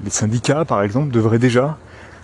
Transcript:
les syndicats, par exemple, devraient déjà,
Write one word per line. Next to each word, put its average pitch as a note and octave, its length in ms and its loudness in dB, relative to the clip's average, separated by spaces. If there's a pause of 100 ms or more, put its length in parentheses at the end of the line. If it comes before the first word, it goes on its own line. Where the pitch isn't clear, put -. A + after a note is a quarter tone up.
les G2+ 60 -10
syndicats, A#2+ 560 -2
par G#2+ 160 0
exemple, B2 300 -2
devraient A2+ 280 2
déjà, B2+ 380 2 (460)